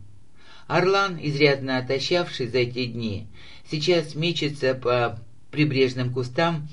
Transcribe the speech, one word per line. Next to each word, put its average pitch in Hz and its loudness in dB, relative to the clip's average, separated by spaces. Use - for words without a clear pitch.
Орлан, 185 2
изрядно 139 2
отощавший 135 0
за 120 2
эти 123 0
дни, 113 -4
сейчас 160 2
мечется 147 0
по 120 0
прибрежным 127 2
кустам, 151 0